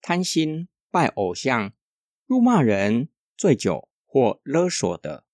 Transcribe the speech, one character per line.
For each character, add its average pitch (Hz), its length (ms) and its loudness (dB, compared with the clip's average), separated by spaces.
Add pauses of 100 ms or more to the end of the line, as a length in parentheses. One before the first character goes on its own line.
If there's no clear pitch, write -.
贪 175 200 -2
心、 160 440 -4 (240)
拜 170 160 2
偶 92 260 -2
像、 113 400 -2 (540)
辱 254 120 0
骂 240 220 4
人、 107 480 0 (260)
醉 165 200 2
酒 87 340 -4 (160)
或 120 380 0
勒 165 260 0
索 87 300 -2
的 - 340 -12